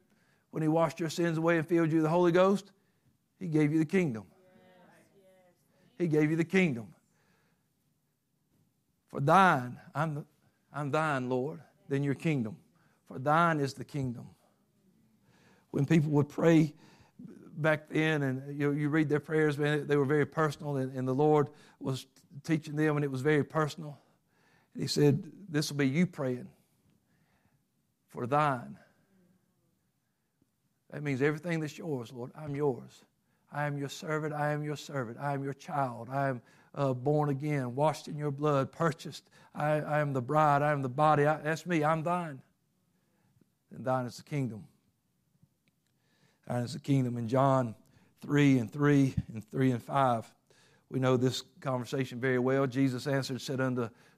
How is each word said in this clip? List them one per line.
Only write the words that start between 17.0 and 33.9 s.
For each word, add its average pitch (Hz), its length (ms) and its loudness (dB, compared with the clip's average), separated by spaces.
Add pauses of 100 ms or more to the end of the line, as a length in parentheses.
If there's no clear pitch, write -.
back 151 340 -2
then, 156 340 0
and 139 360 -6
you, 143 120 2
you 147 180 -2
read 156 200 2
their 147 100 0
prayers, 151 400 0
man, 147 260 0
they 143 120 2
were 143 80 2
very 143 200 2
personal, 147 520 -2
and, 131 180 -4
and 131 120 -4
the 131 60 0
Lord 147 360 4 (300)
was 131 280 -6 (360)
teaching 151 320 -4
them, 151 200 2
and 147 80 0
it 143 80 -2
was 131 100 -4
very 151 220 4
personal. 151 560 -4 (720)
And - 80 -10
he 143 60 -4
said, 147 440 2 (180)
"This 151 200 -2
will 147 80 -6
be 143 100 2
you 165 200 2
praying. 131 400 -6 (1600)
For - 180 -10
thine." 139 520 0 (2250)
That 147 120 -10
means 139 180 -2
everything 156 380 -2
that's 151 180 -8
yours, 135 360 -8
Lord, 123 220 -12
I'm 151 200 -10
yours. 139 480 -4 (520)
I 147 120 -2
am 143 100 -6
your 139 120 -6
servant, 156 440 -6